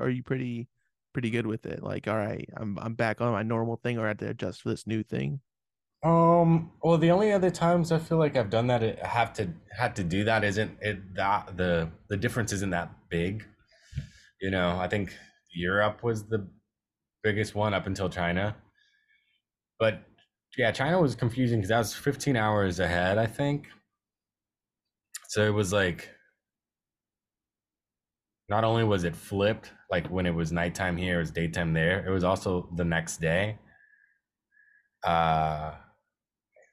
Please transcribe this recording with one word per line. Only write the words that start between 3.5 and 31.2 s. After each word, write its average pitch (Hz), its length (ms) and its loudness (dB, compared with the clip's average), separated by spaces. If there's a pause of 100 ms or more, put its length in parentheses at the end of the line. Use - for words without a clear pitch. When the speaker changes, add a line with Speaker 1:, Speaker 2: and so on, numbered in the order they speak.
Speaker 1:
thing," 120 220 -4
or 110 80 -2
I - 20 0
have 104 100 -4
to 107 120 -6
adjust 107 320 -8
for 113 80 -4
this - 160 -6
new 107 160 -2
thing? 139 380 -6 (640)
Speaker 2:
Um, 165 720 4 (100)
well, 165 140 4
the 165 140 4
only 208 200 4
other 185 200 4
times 170 420 2
I 160 60 2
feel 165 180 -2
like 151 200 2
I've 110 120 2
done 113 200 2
that, 120 140 4
I - 240 -2
have 117 280 0
to, 92 180 -4 (240)
had 120 200 0
to 98 80 -2
do 95 200 0
that 110 200 4
isn't 101 360 -2
it, 98 340 -6
that 95 440 -2
the, 85 320 2 (180)
the 101 80 -2
difference 110 360 -2
isn't 98 180 -4
that 85 200 -2 (200)
big. 90 340 -2 (960)
You 95 100 -4
know, 90 280 2
I 92 100 -2
think 101 260 -2 (380)
Europe 98 500 0
was 110 260 -2
the 101 200 -4 (760)
biggest 107 320 0
one 104 200 0
up 90 120 0
until 95 220 -2
China. 90 480 -2 (1200)
But 110 260 0 (520)
yeah, 117 160 2
China 160 280 0
was 131 140 4
confusing 120 460 0
'cause 95 100 -4
I 113 80 4
was 113 160 0
fifteen 139 420 -2
hours 104 440 2
ahead, 90 380 2
I 113 80 2
think. 143 420 -2 (1600)
So 107 180 2
it 107 80 4
was 101 180 2
like, 95 380 0 (2500)
not 107 160 2
only 113 200 4
was 101 200 2
it 80 100 0
flipped, 101 580 -2 (180)
like, 87 180 -2
when 90 180 0
it 85 80 2
was 82 160 -2
nighttime 87 460 -2
here, 90 200 -2
it 85 40 2